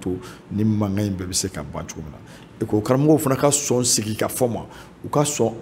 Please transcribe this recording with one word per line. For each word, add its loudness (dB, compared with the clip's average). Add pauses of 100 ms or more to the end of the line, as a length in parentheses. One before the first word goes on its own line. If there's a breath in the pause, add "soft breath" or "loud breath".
to -4 (320 loud breath)
ni 0
mankan 2
in -2
bɛɛ -6
bɛ -6
se -2
ka -8
ban -8
cogo -12
min -12
na. -10
École 2
karamɔgɔw 4
fana 0
ka 4
sɔn 2
sigi 0
ka -2
fɔ 0
ma, -6 (380 loud breath)
u -10
ka 2
sɔn, 2